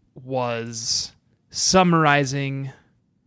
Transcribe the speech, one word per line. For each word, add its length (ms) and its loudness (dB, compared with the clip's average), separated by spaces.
was 1000 -6
summarizing 1200 2